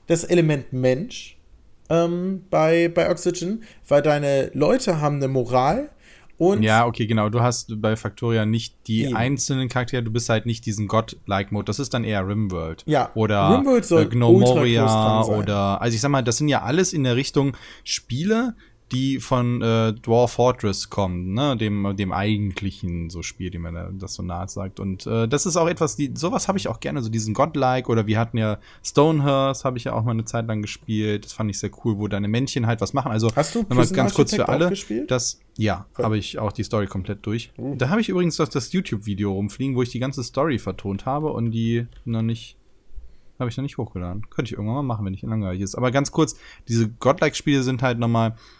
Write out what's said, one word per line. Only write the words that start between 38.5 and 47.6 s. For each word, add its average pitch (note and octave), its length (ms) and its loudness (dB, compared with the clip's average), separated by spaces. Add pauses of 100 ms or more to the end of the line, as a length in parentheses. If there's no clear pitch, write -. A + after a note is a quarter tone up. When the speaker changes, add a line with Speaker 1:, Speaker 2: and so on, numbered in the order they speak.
Speaker 2:
YouTube-Video G#2 580 -2
rumfliegen, G#2 420 -4
wo B2 60 0
ich B2 80 0
die A#2+ 120 -6
ganze C3 220 -6
Story C3+ 360 -2
vertont - 480 -6
habe D3 260 -2
und A#2 180 -2
die A2+ 360 -2 (180)
noch A2+ 160 -2
nicht, A2+ 380 -6 (800)
hab B2 100 -2
ich A#2+ 80 -6
noch C3+ 60 -4
nicht C#3 160 -8
hochgeladen. F#2+ 500 -6
Könnte - 220 -6
ich - 20 -8
irgendwann G#2+ 240 -2
mal C#3+ 60 -2
machen, A2 240 -4
wenn F#2+ 80 -4
ich - 80 -10
langweilig G2+ 400 -2
ist. F#2+ 140 -6
Aber B2+ 140 0
ganz C#3 220 0
kurz: D#3+ 240 0 (320)
Diese A2+ 220 2
Godlike-Spiele C#3 720 2